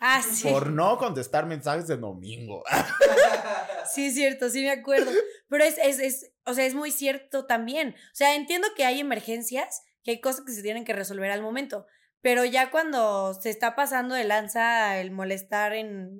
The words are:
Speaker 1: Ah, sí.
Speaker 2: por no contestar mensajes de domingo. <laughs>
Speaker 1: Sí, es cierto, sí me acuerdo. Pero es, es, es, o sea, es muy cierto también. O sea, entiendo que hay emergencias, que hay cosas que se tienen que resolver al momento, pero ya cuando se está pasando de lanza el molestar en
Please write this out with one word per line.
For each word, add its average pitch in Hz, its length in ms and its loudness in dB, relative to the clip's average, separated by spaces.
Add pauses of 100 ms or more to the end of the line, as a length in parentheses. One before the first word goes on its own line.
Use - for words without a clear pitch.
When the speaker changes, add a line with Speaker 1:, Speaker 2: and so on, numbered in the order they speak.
Speaker 1:
Ah, 254 220 2
sí. - 260 -2
Speaker 2:
por 143 220 2
no 180 280 2
contestar 156 480 -2
mensajes 156 400 -4
de 156 100 -2
domingo. 101 720 -12
<laughs> - 40 0 (1200)
Speaker 1:
Sí, 277 140 -2
es 247 60 -2
cierto, 269 360 0
sí 262 120 -2
me 277 80 2
acuerdo. 269 400 2 (380)
Pero 294 160 4
es, 320 180 4
es, 277 160 4
es, 269 340 -4 (120)
o 254 80 -4
sea, 262 140 2
es 262 80 -2
muy 294 160 -4
cierto 269 560 -4
también. 247 480 -2 (180)
O - 20 -20
sea, 285 200 4
entiendo 359 420 -2
que 269 80 0
hay 254 160 2
emergencias, 240 840 -4 (220)
que 240 60 -4
hay 233 100 -4
cosas 262 240 -2
que 262 80 -12
se 208 100 -10
tienen 220 220 -6
que 226 80 -2
resolver 196 380 -4
al 202 100 -2
momento, 226 460 -6 (340)
pero 247 240 4
ya 254 260 2
cuando 220 640 2
se 190 160 -8
está 226 280 0
pasando 254 380 0
de 247 100 0
lanza 214 760 2
el 185 100 -6
molestar 190 600 -2
en 202 480 -8